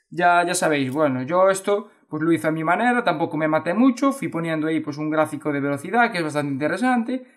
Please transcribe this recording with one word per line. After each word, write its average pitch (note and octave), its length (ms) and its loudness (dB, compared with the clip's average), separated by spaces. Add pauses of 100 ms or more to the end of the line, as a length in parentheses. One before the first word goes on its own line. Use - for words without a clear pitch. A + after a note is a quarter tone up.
(100)
Ya, F3 340 4
ya F3 100 0
sabéis, D3+ 360 0
bueno, C3 320 0
yo F3+ 260 4
esto, G3+ 420 0 (180)
pues, D#3 160 -6
lo E3+ 80 4
hice D#3+ 160 0
a - 20 0
mi D#3+ 140 -2
manera, A#3 400 2
tampoco D#3 320 -2
me D#3 100 0
maté D#3 260 0
mucho. C4 380 2
Fui C4 160 -4
poniendo D#3+ 400 -4
ahí, D#3+ 140 0
pues, D3 180 -8
un D3+ 120 -4
gráfico D3+ 420 0
de C#3+ 80 -2
velocidad F3+ 500 0
que F#3+ 80 -4
es E3 60 -2
bastante D3 300 -2
interesante, A#3 720 -2 (120)